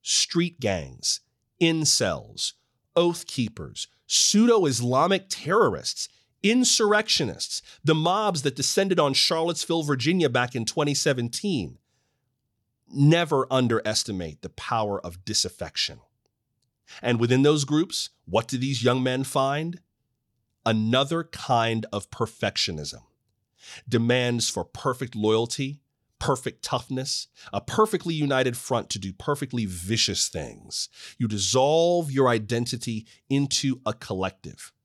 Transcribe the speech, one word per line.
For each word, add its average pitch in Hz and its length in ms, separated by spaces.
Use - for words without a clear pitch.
Street - 580
gangs, 80 600
incels, 123 920
oath 170 320
keepers, 85 600
pseudo-Islamic 180 1200
terrorists, 143 800
insurrectionists, 214 1200
the 156 120
mobs 175 480
that 135 140
descended 185 440
on 143 120
Charlottesville, 165 680
Virginia 147 460
back 123 260
in 113 100
twenty 147 300
seventeen. 127 840
Never 147 600
underestimate 107 920
the 90 100
power 107 540
of 90 200
disaffection. - 760
And 117 180
within 127 220
those 147 240
groups, 156 420
what 104 240
do 131 80
these 127 260
young 127 200
men 127 220
find? 147 560
Another 127 600
kind 113 680
of 104 180
perfectionism. - 920
Demands 120 640
for 90 160
perfect 123 500
loyalty, 117 680
perfect - 440
toughness, 131 680
a - 80
perfectly 190 540
united 131 420
front - 340
to - 80
do 95 140
perfectly 127 540
vicious 95 600
things. - 600
You 120 100
dissolve 143 840
your 131 180
identity 117 800
into 139 560
a 107 80
collective. - 800